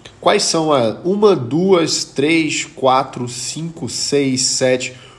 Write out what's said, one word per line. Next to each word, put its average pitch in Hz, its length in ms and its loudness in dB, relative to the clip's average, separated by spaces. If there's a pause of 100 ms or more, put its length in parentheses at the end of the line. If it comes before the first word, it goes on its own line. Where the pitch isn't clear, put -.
(200)
quais 208 220 2
são 160 300 0
a 113 320 0
uma, 202 320 4
duas, 160 680 2
três, 151 640 0
quatro, 131 640 0
cinco, 156 600 -8
seis, 135 520 -2
sete, 127 520 0 (260)